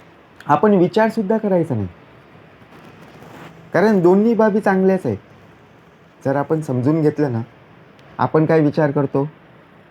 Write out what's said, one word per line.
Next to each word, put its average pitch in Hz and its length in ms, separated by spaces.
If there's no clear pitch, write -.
आपण 202 260
विचारसुद्धा 220 640
करायचा 180 380
नाही, 101 120
कारण 196 280
दोन्ही 196 320
बाबी 214 260
चांगल्याच 190 460
आहेत. 127 120
जर 139 100
आपण 151 260
समजून 147 400
घेतलं 151 300
ना, 113 100
आपण 156 280
काय 160 140
विचार 147 320
करतो, 143 380